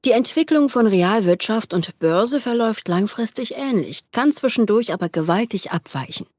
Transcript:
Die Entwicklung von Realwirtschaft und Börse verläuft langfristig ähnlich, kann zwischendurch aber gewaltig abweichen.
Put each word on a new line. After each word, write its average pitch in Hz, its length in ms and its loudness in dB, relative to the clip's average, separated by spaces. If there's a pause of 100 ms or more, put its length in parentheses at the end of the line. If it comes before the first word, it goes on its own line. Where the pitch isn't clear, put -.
Die 262 60 4
Entwicklung 294 580 2
von 233 180 2
Realwirtschaft 196 840 2
und - 260 -4
Börse 208 400 2
verläuft 233 480 -2
langfristig 208 680 -4
ähnlich, 240 560 -4
kann 277 200 2
zwischendurch 233 600 0
aber 175 160 -4
gewaltig 175 640 -2
abweichen. - 540 -8 (140)